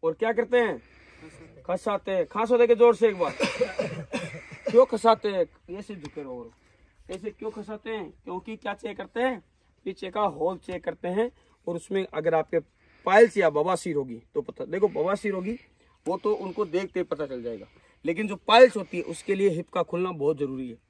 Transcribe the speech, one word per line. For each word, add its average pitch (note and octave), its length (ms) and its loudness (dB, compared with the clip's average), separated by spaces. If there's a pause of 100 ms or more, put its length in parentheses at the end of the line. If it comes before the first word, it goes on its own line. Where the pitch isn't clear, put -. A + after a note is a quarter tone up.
और E3 100 0
क्या A3+ 200 0
करते A#3+ 260 2
हैं? F3+ 220 0 (840)
खसाते G3 460 -4
हैं। F3+ 160 0
खांसो A3+ 300 2
देके A#3 180 8
जोर A#3 200 8
से A3+ 120 4
एक G3 120 2
बार। E3 180 0
<coughs> - 1300 -6
क्यों B3 160 8
खसाते A3 440 2
हैं? F#3 160 0 (240)
ऐसे G3 260 -12
झुके D3 260 -14
रहो। B2 300 -14 (580)
ऐसे G3+ 220 -10
क्यों A3 200 -10
खसाते G#3+ 380 -12
हैं? G#3+ 200 -8 (140)
क्योंकि F3+ 340 -12
क्या G3+ 180 -8
चेक G3+ 220 -10
करते G3 240 -6
हैं? B3+ 200 -2 (440)
पीछे F#3+ 240 -10
का G#3 120 -4
होल F3 380 -2
चेक F3+ 240 -10
करते E3+ 260 -6
हैं, A3 200 0 (380)
और E3+ 80 -6
उसमें F#3+ 300 -6
अगर D#3+ 300 -2
आपके D#3+ 240 0 (460)
पाइल्स G#3 320 6
या F3 140 4
बवासीर D#3+ 440 -2
होगी C3 200 -4 (180)
तो D3 80 -2
पता, - 240 -12
देखो F#3+ 240 0
बवासीर G#3 440 -2
होगी F#3+ 240 -6 (480)
वो F3+ 120 -2
तो G#3 180 0
उनको F#3 320 -4
देखते F3+ 320 -4
ही F3 60 -2
पता D3 200 -6
चल B2+ 180 -10
जाएगा, A2+ 220 -10 (400)
लेकिन E3+ 220 -2
जो G3+ 100 -6
पाइल्स A#3+ 400 8
होती F3+ 200 -8
है E3+ 80 -6
उसके G3 300 -4
लिए G3 140 4
हिप E3+ 200 -4
का F3+ 140 -2
खुलना F3+ 300 -4
बहुत D3 240 0
जरूरी C3 320 -6
है। A2+ 80 -14 (120)